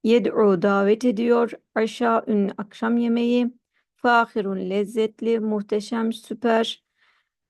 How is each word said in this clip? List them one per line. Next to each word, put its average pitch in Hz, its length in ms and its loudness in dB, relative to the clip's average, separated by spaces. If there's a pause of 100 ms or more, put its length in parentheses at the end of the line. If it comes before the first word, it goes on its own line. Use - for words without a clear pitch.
Yed'u, 214 580 2
davet 202 420 2
ediyor, 233 480 2 (220)
Aşaun, 220 840 0
akşam 226 380 -4
yemeği, 240 540 0 (440)
Fahirun, 208 760 0
lezzetli, 220 720 -2
muhteşem, 214 720 -2
süper, 226 720 -2 (640)